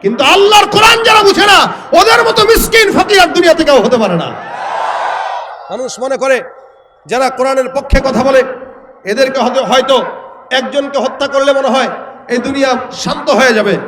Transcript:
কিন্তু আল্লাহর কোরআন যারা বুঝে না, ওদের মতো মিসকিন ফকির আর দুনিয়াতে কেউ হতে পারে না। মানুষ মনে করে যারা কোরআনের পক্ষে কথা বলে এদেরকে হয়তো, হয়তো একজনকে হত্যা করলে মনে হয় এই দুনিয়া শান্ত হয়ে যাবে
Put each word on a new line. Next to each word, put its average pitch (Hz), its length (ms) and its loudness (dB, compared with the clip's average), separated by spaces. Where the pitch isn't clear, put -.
কিন্তু 240 220 0
আল্লাহর 403 420 4
কোরআন 453 360 2
যারা 440 200 4
বুঝে 392 240 4
না, 370 160 6
ওদের 453 320 4
মতো 453 200 2
মিসকিন 440 540 2
ফকির 392 220 2
আর 349 60 6
দুনিয়াতে 320 380 2
কেউ 277 180 4
হতে 240 140 0
পারে 202 180 0
না। 151 120 -4
মানুষ 226 300 -10
মনে 262 160 -4
করে 254 260 -2
যারা 247 240 -2
কোরআনের 262 380 -2
পক্ষে 269 320 -2
কথা 254 240 -2
বলে 262 180 4
এদেরকে 254 360 -2
হয়তো, 254 240 0
হয়তো 254 400 2
একজনকে 269 480 -4
হত্যা 262 280 -4
করলে 277 260 0
মনে 269 160 0
হয় 240 200 0
এই 247 100 -2
দুনিয়া 269 360 -2
শান্ত - 380 -6
হয়ে 247 240 2
যাবে 208 220 0